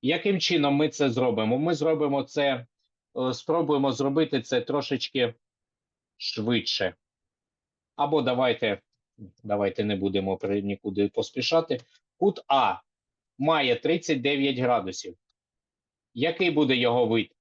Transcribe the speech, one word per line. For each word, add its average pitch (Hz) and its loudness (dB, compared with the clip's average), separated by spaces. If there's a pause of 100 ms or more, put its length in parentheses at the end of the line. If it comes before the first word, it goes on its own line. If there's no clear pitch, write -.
Яким 170 0
чином 143 2
ми 151 2
це 143 0
зробимо? 117 0
Ми 165 0
зробимо 147 0
це, 135 -2 (500)
е, 127 -2
спробуємо 147 0
зробити 139 0
це 123 -2
трошечки 135 -2 (800)
швидше. 107 -2 (1000)
Або 147 2
давайте, 120 0 (600)
давайте 101 -2
не 104 -2
будемо 95 -2
при-, 101 -2
нікуди 101 -2
поспішати. 131 -2 (360)
Кут 196 0
А 123 2 (580)
має 139 2
тридцять 160 0
дев'ять 139 0
градусів. 98 -2 (960)
Який 170 0
буде 143 2
його 120 2
вид? 110 0